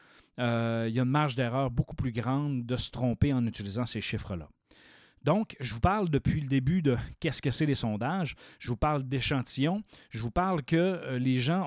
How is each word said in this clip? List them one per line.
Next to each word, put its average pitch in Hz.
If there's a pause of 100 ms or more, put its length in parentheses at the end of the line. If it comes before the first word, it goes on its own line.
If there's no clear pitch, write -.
(400)
euh, 117
il 113
y -
a 127
une 123
marge 143
d'erreur 131
beaucoup -
plus 131
grande 127
de 123
se -
tromper 127
en 120
utilisant 107
ces 110
chiffres-là. 92 (760)
Donc, 185
je 120
vous 117
parle 185
depuis 147
le 135
début 139
de 127 (240)
qu'est-ce 151
que 131
c'est 160
les 143
sondages, 120 (240)
je -
vous 120
parle 151
d'échantillons, 139 (260)
je 110
vous 117
parle 175
que, 165
euh, 160
les 127
gens 165